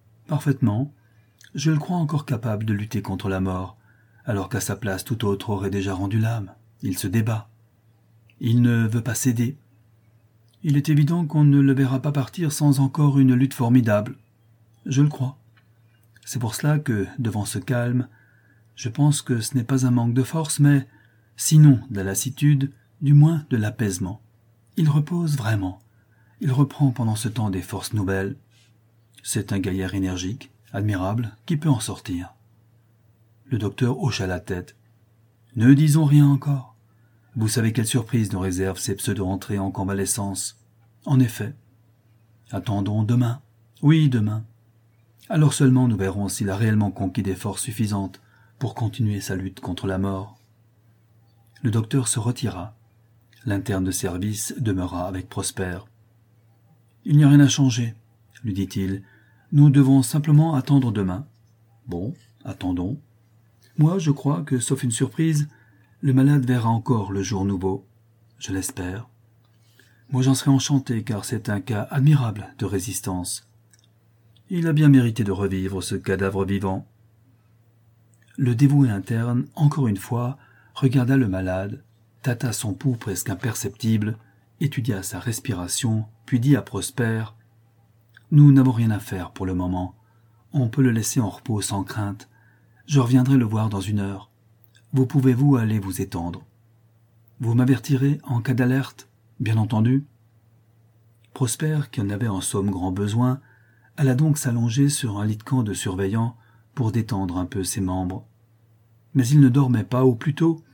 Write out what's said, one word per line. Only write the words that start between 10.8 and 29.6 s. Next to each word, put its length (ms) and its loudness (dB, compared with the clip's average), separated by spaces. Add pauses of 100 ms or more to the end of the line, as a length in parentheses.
évident 360 2
qu'on 180 2
ne 160 6
le 140 4
verra 280 0
pas 100 -4
partir 400 -4
sans 280 2
encore 400 2
une 140 6
lutte 200 2
formidable. 640 2 (680)
Je 160 0
le 80 4
crois. 280 -6 (880)
C'est 140 -8
pour 140 -4
cela 260 0
que, 280 -2 (100)
devant 280 -4
ce 140 -8
calme, 480 -2 (680)
je 140 -8
pense 320 2
que 180 -2
ce 160 -4
n'est 80 0
pas 220 0
un 60 2
manque 220 2
de 100 2
force, 360 -4
mais, 280 4 (500)
sinon 420 8 (100)
de 80 -6
la 60 -4
lassitude, 680 0 (300)
du 120 4
moins 360 6
de 80 0
l'apaisement. 640 -4 (560)
Il 120 2
repose 480 0
vraiment. 420 -2 (640)
Il 100 -2
reprend 400 0
pendant 240 -2
ce 140 -6
temps 200 -4
des 120 -4
forces 320 -10
nouvelles. 420 -2 (880)
C'est 280 -6
un 80 -2
gaillard 360 -4